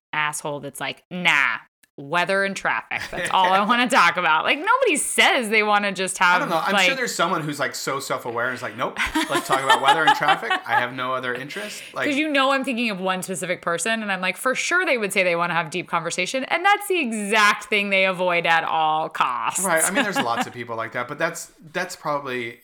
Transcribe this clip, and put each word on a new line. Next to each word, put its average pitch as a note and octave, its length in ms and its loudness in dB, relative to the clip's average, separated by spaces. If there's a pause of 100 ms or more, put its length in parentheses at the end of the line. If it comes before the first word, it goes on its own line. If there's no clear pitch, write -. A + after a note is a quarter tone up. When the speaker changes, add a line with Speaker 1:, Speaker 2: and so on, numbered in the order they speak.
(140)
Speaker 1:
asshole D3 460 -2
that's C#3 200 -12
like, C3+ 300 -8
"Nah, D3 480 2 (400)
weather F3 460 0
and G3 120 -4
traffic. A#2 540 -4
That's F3 200 -6
all F3+ 220 4
I F#3+ 80 6
Speaker 2:
<laughs> G#3 60 2
Speaker 1:
wanna A#3+ 240 4
talk F3 260 6
about." D#3+ 280 4
Like, C4+ 140 2
nobody A4 380 2
says A#3+ 540 2
they G#3+ 120 4
wanna G#3 300 2
just F#3 240 -4
have, F3+ 200 6
Speaker 2:
I - 20 4
don't F3+ 100 -2
know. E3+ 160 0
I'm G3 80 0
Speaker 1:
like G3 140 4
Speaker 2:
sure F3+ 100 2
there's A3+ 180 -4
someone F3 280 0
who's, D3 180 -6
like, B2+ 140 -2
so C#3 260 -4
self-aware B2 460 -4
and B2+ 80 -4
is A#2+ 80 -10
like, A2 120 -8
"Nope, C3 240 -6 (300)
let's - 180 -2
talk C4+ 160 0
about F#3+ 200 4
weather - 240 4
and - 100 4
traffic. F#3+ 340 0
I A#2+ 300 -2
have B2 140 -4
no B2+ 180 -4
other B2+ 220 -4
interest." F#3+ 540 -10
Speaker 1:
<laughs> - 40 -20
Speaker 2:
Like C4+ 160 -4
Speaker 1:
'Cause C#4 80 0
you D#4 160 -2
know C4+ 200 2
I'm C4+ 120 0
thinking A#3+ 240 -2
of F#3+ 120 -4
one F#3 220 -2
specific F3 380 -6
person, A3 420 -2
and G#3 80 -4
I'm F#3 120 -2
like, F#3 160 -2
"For B3+ 160 0
sure F4 320 0
they C#4+ 100 2
would G3+ 160 -2
say G3 120 2
they F3 120 2
wanna E3+ 160 0
have E3 160 0
deep E3 200 -6
conversation," F3 560 -2
and E4+ 200 0
that's G4+ 240 2
the F#4 100 2
exact G#3+ 640 2
thing G3+ 260 0
they F#3+ 160 4
avoid F3 400 0
at E3 180 4
all D#3 460 0
costs. C3 520 -2
Speaker 2:
Right. E3 220 2
I E3 60 0
mean, A#3 140 0
there's G3 120 -4
lots B3 300 0
Speaker 1:
<laughs> - 0 -
Speaker 2:
of - 80 -14
people A#2 220 -8
like A2+ 160 -6
that, B2 140 -4
but D3 120 -10
that's, E3 340 -6 (200)
that's F3+ 240 -6
probably B2+ 680 -6